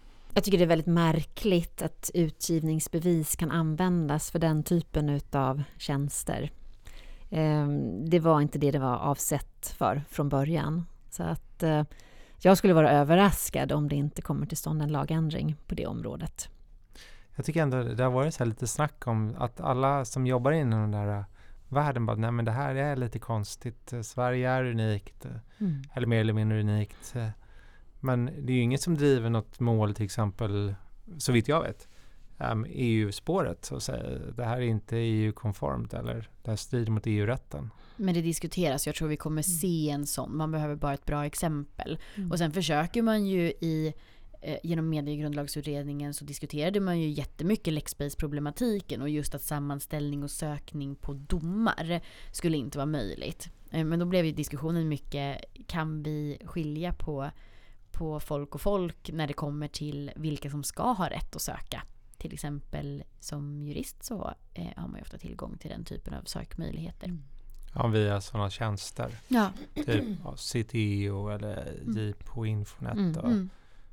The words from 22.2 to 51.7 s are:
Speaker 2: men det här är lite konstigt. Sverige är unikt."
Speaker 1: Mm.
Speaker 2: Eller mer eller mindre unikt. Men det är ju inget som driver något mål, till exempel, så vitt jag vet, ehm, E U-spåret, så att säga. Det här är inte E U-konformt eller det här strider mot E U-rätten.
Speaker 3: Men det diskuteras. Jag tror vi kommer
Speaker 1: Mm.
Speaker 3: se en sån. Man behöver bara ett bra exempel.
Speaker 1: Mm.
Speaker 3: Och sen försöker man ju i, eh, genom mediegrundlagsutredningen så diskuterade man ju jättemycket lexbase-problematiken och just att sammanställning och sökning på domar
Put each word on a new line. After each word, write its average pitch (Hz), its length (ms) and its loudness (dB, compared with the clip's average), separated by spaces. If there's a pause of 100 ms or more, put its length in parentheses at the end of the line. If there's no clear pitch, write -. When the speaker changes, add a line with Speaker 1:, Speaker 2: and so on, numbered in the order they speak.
Speaker 2:
men 120 140 0
det 113 80 0
här 135 220 0
är 139 220 0
lite 120 220 -2
konstigt. - 720 -6 (100)
Sverige 127 480 0
är 127 140 2
unikt." 110 600 0 (320)
Speaker 1:
Mm. 160 240 0 (120)
Speaker 2:
Eller - 120 0
mer 117 140 6
eller 110 120 4
mindre 107 280 2
unikt. 104 540 0 (840)
Men 123 260 2
det 135 260 -4
är 127 40 4
ju 123 60 6
inget 120 200 2
som 170 120 2
driver 135 360 4
något 113 300 -2
mål, 110 340 4
till 110 100 -2
exempel, 101 680 0 (440)
så - 140 2
vitt 117 160 6
jag 156 140 4
vet, - 260 -8 (500)
ehm, 113 280 -2
E 120 280 0
U-spåret, 110 720 0
så - 120 -6
att - 60 -4
säga. - 360 -4 (180)
Det 120 80 -4
här 117 120 0
är 127 40 -2
inte 113 360 0
E 113 280 2
U-konformt 104 720 -2
eller 117 340 -6 (140)
det 117 80 -4
här 107 60 0
strider 113 360 -2
mot 107 140 0
E 113 40 2
U-rätten. 107 600 -2 (260)
Speaker 3:
Men 185 180 0
det 170 80 2
diskuteras. 160 640 0
Jag 151 100 -2
tror 156 120 -2
vi 151 80 0
kommer 156 320 -2
Speaker 1:
Mm. 170 100 0
Speaker 3:
se 160 320 2
en 143 160 -2
sån. - 300 -6
Man 160 160 0
behöver 151 240 -2
bara 143 180 0
ett - 120 -8
bra 147 200 0
exempel. 151 720 -4 (180)
Speaker 1:
Mm. 180 160 -4
Speaker 3:
Och 175 60 0
sen 165 140 2
försöker 165 500 0
man 214 240 4
ju 190 140 2 (200)
i, 156 340 0 (460)
eh, 147 220 -6
genom 160 260 0
mediegrundlagsutredningen 147 1300 -4
så 143 100 -10
diskuterade 147 560 -2
man 175 200 2
ju 156 80 0
jättemycket 156 640 -2
lexbase-problematiken 147 1300 -4
och 147 60 -2
just 147 260 -2
att 139 80 -8
sammanställning 143 800 -4
och 143 80 -6
sökning 147 640 -6
på - 180 -8
domar 170 840 0 (320)